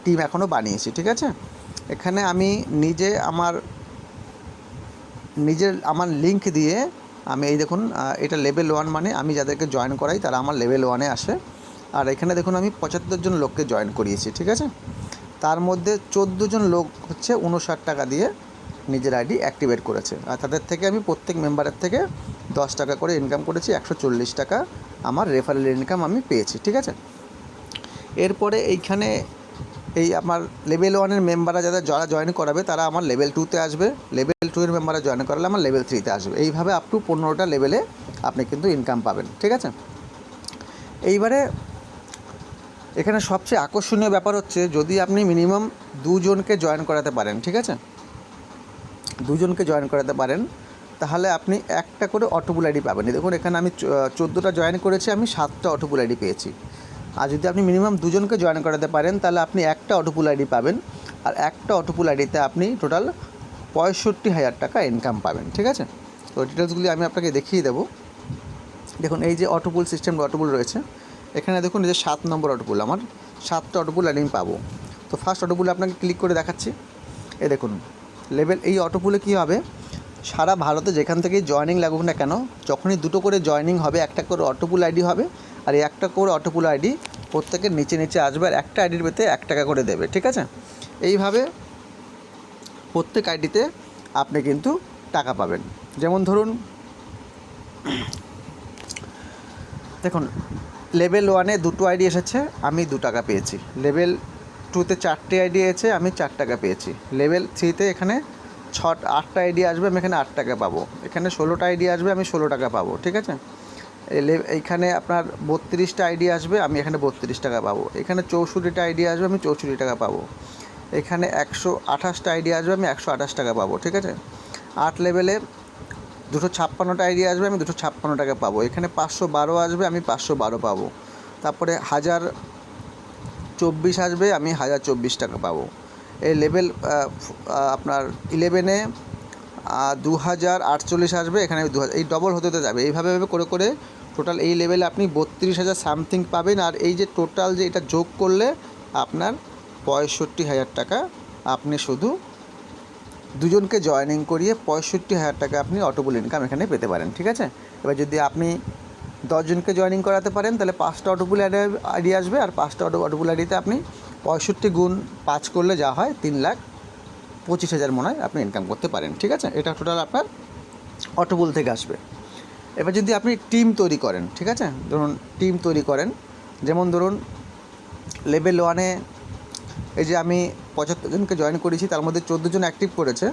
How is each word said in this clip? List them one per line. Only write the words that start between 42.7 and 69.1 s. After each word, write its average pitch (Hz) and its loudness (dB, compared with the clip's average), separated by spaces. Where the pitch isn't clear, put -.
এখানে 214 2
সবচেয়ে 190 2
আকর্ষণীয় 208 2
ব্যাপার 196 4
হচ্ছে 190 -2
যদি 160 2
আপনি 196 2
মিনিমাম 180 4
দুজনকে 190 4
জয়েন 156 2
করাতে 151 2
পারেন, 104 0
ঠিক 175 -2
আছে? 226 -2
দুজনকে 175 2
জয়েন 147 2
করাতে 139 0
পারেন 131 2
তাহলে 165 0
আপনি 190 0
একটা - -4
করে 214 2
অটোপুল 165 0
আইডি 147 2
পাবেন। 101 0
এই 123 2
দেখুন 175 2
এখানে 175 0
আমি 180 2
চ-, 156 -4
চোদ্দোটা 180 2
জয়েন 170 4
করেছি, 190 2
আমি 220 2
সাতটা 147 -2
অটোপুল 147 0
আইডি 117 2
পেয়েছি। 92 -2
আর 139 2
যদি 151 -2
আপনি 190 2
মিনিমাম 196 6
দুজনকে 202 2
জয়েন 160 4
করাতে 156 2
পারেন 156 4
তাহলে 175 4
আপনি 190 0
একটা - -2
অটোপুল 156 2
আইডি 139 2
পাবেন, 127 4
আর - 0
একটা - -2
অটোপুল 165 0
আইডিতে 139 0
আপনি 175 0
টোটাল 160 2
পঁয়ষট্টি 190 2
হাজার 131 2
টাকা 135 -2
ইনকাম 117 0
পাবেন, 82 -2
ঠিক 208 2
আছে? 269 -2
তো - -4
ডিটেলসগুলি 170 0
আমি 165 0
আপনাকে 170 0
দেখিয়ে 185 2
দেবো। 127 0
দেখুন 160 0